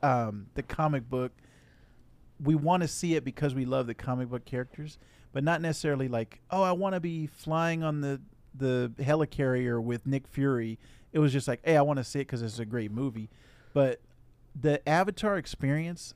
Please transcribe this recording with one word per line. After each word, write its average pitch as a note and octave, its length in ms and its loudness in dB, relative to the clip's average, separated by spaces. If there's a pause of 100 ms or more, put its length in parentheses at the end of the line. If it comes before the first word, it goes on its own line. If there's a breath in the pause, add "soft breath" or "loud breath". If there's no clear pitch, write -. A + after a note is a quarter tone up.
um, A2+ 520 0
the C#3 80 -6
comic C#3 460 -2
book. B2+ 240 -2 (1080 soft breath)
We D3+ 120 4
wanna E3 340 4
see E3+ 280 0
it C#3 80 0
because C3+ 300 -2
we C3 120 0
love B2+ 200 0
the A#2 80 -4
comic B2+ 360 -4
book B2 160 -8
characters, C3+ 500 -8 (360 soft breath)
but C3+ 120 -2
not D#3+ 160 2
necessarily D3 480 0
like, A#2 320 -4 (100)
"Oh, F#3 120 2
I F#3 100 4
wanna F#3 260 -2
be E3 280 -4
flying E3 560 -2
on D3+ 180 0
the, C#3 180 -2 (360)
the B2+ 440 0
helicarrier B2+ 840 2
with A#2+ 240 -4
Nick C3+ 200 -2
Fury." A#2+ 520 0 (340 soft breath)
It D#3 60 0
was D3 160 6
just C#3 120 0
like, B2 160 -2
"Hey, E3 140 4
I C#3+ 60 8
wanna C#3+ 200 2
see C#3 180 -6
it C3+ 40 -2
'cause B2 160 -6
it's A2+ 180 -6
a A#2 60 -4
great A2 260 -4
movie." A2+ 380 -6 (460 soft breath)
But C3 260 4 (580)
the D3 300 2
Avatar G3 480 2
experience, D#3+ 800 -4